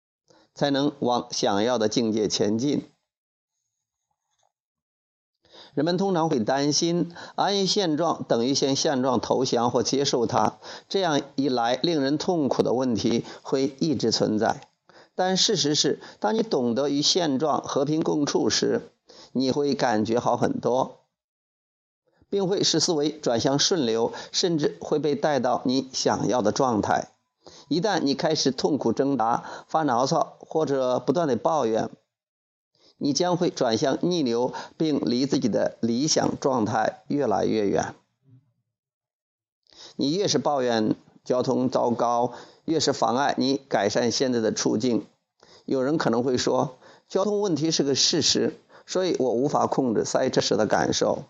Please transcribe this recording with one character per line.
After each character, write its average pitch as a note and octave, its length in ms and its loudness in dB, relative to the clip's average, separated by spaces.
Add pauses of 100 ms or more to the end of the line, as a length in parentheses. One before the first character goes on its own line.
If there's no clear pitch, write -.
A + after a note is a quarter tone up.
(560)
才 C#3+ 140 0
能 C#3 300 0
往 A#2+ 300 0
想 G#2 360 0
要 B2 120 2
的 A2 120 2
境 A2 240 0
界 G#2+ 160 0
前 G#2 280 0
进。 C3 320 -2 (2750)
人 C#3+ 100 -2
们 F3 140 0
通 G3 160 0
常 E3 160 2
会 D3 100 2
担 C#3 320 0
心， E3+ 420 0 (220)
安 G3 240 0
于 G3 60 2
现 F3 320 0
状 D#3+ 260 -2
等 A#2+ 220 2
于 C#3 80 2
向 C3+ 200 2
现 C3+ 300 0
状 B2+ 160 2
投 A#2 240 0
降 A#2+ 260 2
或 A#2+ 140 2
接 C3+ 220 0
受 B2+ 200 0
它， G#2+ 340 0 (280)
这 G3 140 -2
样 D3+ 200 2 (140)
一 C#3 140 0
来， A#2+ 340 2
令 E3 180 0
人 C#3 160 0
痛 D#3+ 300 0
苦 A2+ 160 0
的 G#2 80 0
问 B2 240 0
题 A2+ 300 0 (160)
会 C#3 400 -2
一 D#3 140 2
直 A2+ 180 0
存 G#2+ 260 0
在。 - 300 -2 (440)
但 F#3 220 0
事 F#3 220 2
实 D3 180 0
是， D3 240 0 (220)
当 G#3+ 120 0
你 A3 80 0
懂 B2+ 320 0
得 C3+ 140 0
与 C#3+ 140 -2
现 D3+ 360 0
状 C3+ 240 0
和 - 220 -2
平 D#3 180 0
共 D#3 240 -2
处 C#3+ 240 0
时， A#2 440 -2 (400)
你 C3 180 0
会 C#3+ 240 0
感 A2+ 300 0
觉 A2+ 120 0
好 A#2 200 0
很 - 240 0
多， B2+ 400 -2 (1300)
并 G3 160 0
会 F3 160 0
使 D#3+ 200 2
思 F3+ 100 0
维 D3+ 180 0
转 B2+ 300 -2
向 C#3 180 2
顺 D3+ 280 0
流， A2+ 260 0 (220)
甚 E3+ 240 0
至 D3+ 240 -2
会 D3+ 180 -2
被 C#3+ 160 0
带 D3 240 0
到 B2 240 0
你 C3 300 -2
想 G#2+ 340 0
要 G#2+ 140 2
的 G#2 100 2
状 A#2 300 2
态。 - 300 0 (580)
一 D3+ 100 0
旦 F#3 200 0
你 C3+ 160 0
开 D#3+ 200 0
始 - 160 2
痛 C#3+ 260 0
苦 A#2 140 0
挣 C#3 260 2
扎、 A2+ 280 0 (240)
发 D#3+ 160 0
牢 B2 200 2
骚 D3 360 -2
或 D#3 240 -2
者 C3 340 0
不 C3 140 0
断 E3+ 120 0
地 B2+ 120 0
抱 D#3 280 0
怨， A2 240 0 (1080)
你 C#3+ 160 0
将 F3+ 240 0
会 F3 120 0
转 A2+ 280 0
向 C3+ 240 0
逆 F3 220 0
流， A#2+ 280 0 (240)
并 D#3 240 0
离 B2 260 0
自 C#3 140 0
己 B2+ 80 0
的 G2+ 320 0
理 A#2 260 0
想 - 360 0
状 B2+ 240 2
态 A2 420 -2
越 C#3 180 0
来 F#2+ 200 2
越 G#2 240 0
远。 - 260 -2 (2000)
你 C#3 180 0
越 F#3+ 140 0
是 D3 100 0
抱 C#3 240 0
怨 A2 360 0 (260)
交 B2+ 180 0
通 B2 280 0
糟 B2 220 0
糕， A#2+ 420 0 (320)
越 D#3+ 120 0
是 C#3+ 140 2
妨 A#2 240 0
碍 C#3 220 2
你 C3 180 2
改 G#2+ 320 0
善 A#2+ 240 0
现 B2+ 220 0
在 A#2 80 0
的 G#2 100 2
处 A#2+ 260 0
境。 A#2 300 0 (560)
有 C3 180 -2
人 C#3+ 160 0
可 - 120 0
能 A#2 120 2
会 B2+ 160 0
说 B2+ 400 0 (300)
，“交 F#3+ 160 -2
通 G#3 160 0
问 G3+ 160 0
题 D#3+ 160 -2
是 D#3 120 0
个 C#3 120 0
事 - 260 2
实， - 380 0 (260)
所 F#3 200 -2
以 E3 120 0
我 B2+ 140 0
无 B2 160 0
法 B2 180 2
控 A#2+ 300 0
制 - 80 0
塞 C3 260 0
车 C3+ 120 2
时 - 160 0
的 G#2+ 100 2
感 F2+ 240 2
受。” - 380 0